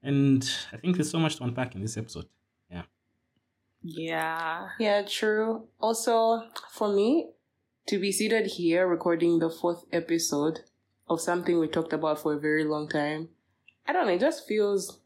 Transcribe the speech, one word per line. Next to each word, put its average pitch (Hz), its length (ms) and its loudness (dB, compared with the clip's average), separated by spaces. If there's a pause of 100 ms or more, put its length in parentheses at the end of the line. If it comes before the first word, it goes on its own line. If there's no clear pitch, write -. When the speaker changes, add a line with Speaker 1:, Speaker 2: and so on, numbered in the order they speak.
Speaker 1:
And 139 440 4 (240)
I - 60 -14
think 180 220 0
there's 175 120 0
so 170 80 -2
much 156 180 2
to 123 80 -10
unpack 123 300 -4
in 95 60 -8
this 107 160 -6
episode. 117 300 -10 (440)
Yeah. 87 120 -12 (1000)
Speaker 2:
Yeah. 165 880 -6 (100)
Speaker 3:
Yeah, 208 220 2
true. 220 640 -2 (160)
Also, 226 640 2 (300)
for 208 200 -2
me, 220 380 2 (560)
to 202 120 0
be 196 140 0
seated 214 360 0
here 175 380 2
recording 170 520 2
the 165 100 2
fourth 170 440 -4
episode 165 680 0 (480)
of 165 140 -2
something 175 360 0
we 160 100 2
talked 160 260 -2
about 151 260 0
for 151 140 0
a 147 40 -4
very 151 260 0
long 151 220 -2
time, 151 440 -4 (580)
I - 40 -2
don't 359 140 2
know, 196 60 2
it 180 80 2
just 311 260 0
feels 202 600 0